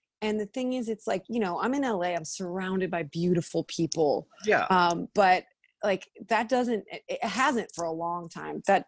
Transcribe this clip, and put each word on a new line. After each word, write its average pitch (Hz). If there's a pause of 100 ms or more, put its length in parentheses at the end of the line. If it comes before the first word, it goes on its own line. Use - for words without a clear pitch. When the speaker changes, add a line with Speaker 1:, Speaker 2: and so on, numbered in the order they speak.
(220)
Speaker 1:
and 214
the 208
thing 254
is, 240
it's 214
like, 190
you 226
know, 175
I'm 233
in 285
L 202
A, 180
I'm 165
surrounded 185
by 170
beautiful 170
people. 156 (160)
Speaker 2:
Yeah. 185
Speaker 1:
Um, 175
but, 185 (380)
like, 202 (200)
that 220
doesn't, 247
it, -
it -
hasn't 233
for 170
a 165
long 170
time. 156
That 196